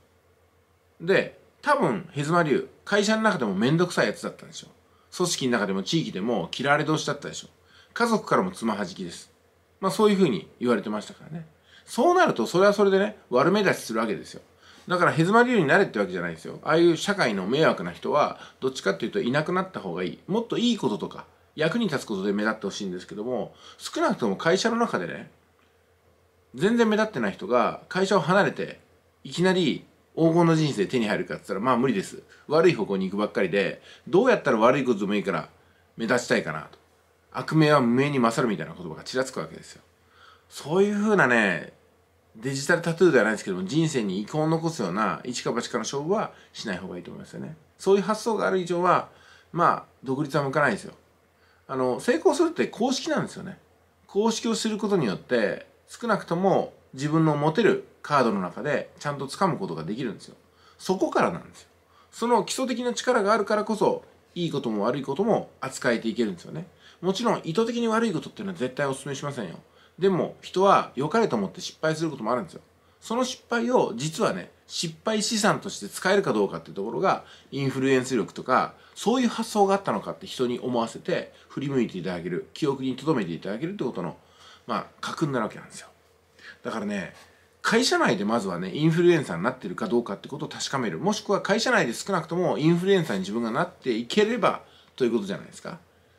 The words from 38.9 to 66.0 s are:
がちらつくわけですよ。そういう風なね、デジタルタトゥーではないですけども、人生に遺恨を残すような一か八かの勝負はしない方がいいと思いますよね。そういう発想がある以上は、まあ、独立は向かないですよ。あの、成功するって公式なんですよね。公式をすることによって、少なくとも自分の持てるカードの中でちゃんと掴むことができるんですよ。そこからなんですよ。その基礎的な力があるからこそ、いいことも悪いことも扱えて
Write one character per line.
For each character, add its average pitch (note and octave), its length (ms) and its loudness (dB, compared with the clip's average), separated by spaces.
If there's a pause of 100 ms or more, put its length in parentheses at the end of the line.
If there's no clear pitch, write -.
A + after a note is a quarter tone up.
が - 100 -16
ち B2+ 140 -6
ら B2+ 60 0
つ - 60 -12
く - 100 -8
わ D#2 60 -8
け D#2 80 -16
で - 80 -18
す - 120 -20
よ。 - 80 -20 (640)
そ D3+ 280 -6
う G3 60 6
い G#3 80 4
う G#3 40 -2
風 G#3 220 2
な D3+ 100 6
ね、 G2 480 2 (600)
デ B2 160 -6
ジ C3+ 140 -6
タ F3 100 4
ル E3 60 -2
タ E3 120 -2
ト F#3 100 4
ゥ F3+ 40 10
ー - 40 4
で B2+ 60 8
は G#2 60 6
な A2 60 2
い - 40 2
で G2+ 40 -4
す - 60 -12
け G#2+ 60 -4
ど F2+ 80 -2
も、 F#2+ 60 -4
人 D3+ 260 2
生 B2 140 -2
に F#2+ 160 -4
遺 G#2+ 40 -6
恨 D3+ 160 -4
を D#3 80 0
残 D#3+ 220 0
す D#3 100 -6
よ F#2+ 80 -2
う E2+ 60 -6
な G2 300 -2
一 B2 180 -8
か A#2+ 100 -2
八 A#2 160 -4
か - 80 -4
の A2 40 -2
勝 C#3 220 -6
負 D#3 80 -2
は G3+ 220 -2 (220)
し - 120 -12
な G2 80 -4
い F2 40 -6
方 F#2 100 -12
が F2 80 -10
い - 40 -12
い - 20 -12
と - 80 -16
思 - 80 -14
い - 40 -14
ま - 40 -20
す - 80 -20
よ C3+ 60 -12
ね。 C#3 160 -12 (220)
そ G3 160 4
う - 20 8
い G3+ 40 4
う - 20 0
発 G#3 200 -4
想 A3 160 -2
が - 80 0
あ F#3+ 40 0
る F#3+ 80 0
以 F3 60 -2
上 F3 180 -2
は、 E3+ 280 2 (420)
ま D#3+ 180 4
あ、 - 140 -2 (180)
独 C3+ 200 -2
立 D#3 120 -4
は D3 100 2
向 C#3 60 -4
か D3+ 120 0
な C#3 60 4
い A2+ 40 0
で F#2 60 -4
す - 60 -16
よ。 - 100 -16 (760)
あ C3+ 80 -6
の、 B2+ 240 0
成 C4 160 2
功 D#4+ 180 4
す C#4+ 80 4
る E4+ 60 4
っ - 20 -8
て - 160 0
公 B3 260 -2
式 - 160 -6
な - 120 0
ん D3 60 -2
で - 40 -10
す - 60 -16
よ F#2 80 -12
ね。 F#3 140 -14 (480)
公 A3 240 2
式 A3+ 180 -4
を A3+ 60 2
す A3+ 140 -2
る G#3+ 80 -2
こ G3+ 140 -2
と G3 80 2
に C3+ 80 2
よ F#2 80 0
っ - 20 -6
て、 G#2+ 500 -2 (220)
少 - 180 -12
な G#3 120 2
く - 60 -12
と E3+ 120 -4
も E3+ 380 2 (180)
自 C3+ 160 -4
分 D#3+ 160 4
の D3+ 120 4
持 D3 160 2
て A#3 100 2
る C#3 240 4 (160)
カ D3 160 0
ー B2+ 60 6
ド A2 80 2
の G2 80 0
中 F2+ 220 -6
で C#3 360 -2
ち - 80 -10
ゃ C#3+ 60 -4
ん C#3 60 -8
と C#3 80 -8
掴 F#3+ 200 -2
む D3 120 0
こ F#2+ 80 -8
と E2+ 80 -6
が D#2 100 -8
で G2 100 -6
き C3 80 -6
る A2+ 80 -4
ん F2+ 40 -10
で - 60 -18
す - 80 -20
よ。 - 80 -20 (420)
そ F#3+ 180 -2
こ D4+ 140 0
か A3+ 120 2
ら A2 80 2
な E2+ 80 -6
ん - 100 -18
で - 60 -20
す - 80 -20
よ。 - 60 -20 (420)
そ - 180 -6
の A3+ 160 4
基 - 60 -8
礎 B3+ 160 -2
的 A#3+ 160 -4
な B3 100 -2
力 A#3+ 300 0
が G3+ 100 4
あ A3+ 60 4
る G#3 60 0
か G#3+ 120 0
ら G#3 80 0
こ G#3+ 120 -4
そ、 - 280 0 (300)
い F3 120 -2
い - 40 -4
こ C#3 100 -4
と A#2 100 -4
も G#2 140 -2
悪 C3 140 0
い C3+ 40 -6
こ C3+ 120 -6
と G3 100 0
も E3 260 0 (100)
扱 C3 320 -2
え A2+ 60 2
て A2+ 100 -6